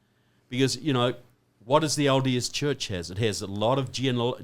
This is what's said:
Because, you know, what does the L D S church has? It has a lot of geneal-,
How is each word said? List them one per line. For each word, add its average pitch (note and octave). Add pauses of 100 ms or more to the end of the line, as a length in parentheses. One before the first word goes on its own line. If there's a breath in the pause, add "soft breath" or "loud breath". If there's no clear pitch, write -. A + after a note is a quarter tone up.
(480)
Because, C3
you D3+
know, B2 (500)
what C3+
does D3+
the C#3+
L C3+
D C3
S A#2+
church -
has? F2
It G2
has G#2
a G2+
lot G#2+
of C3+
geneal-, B2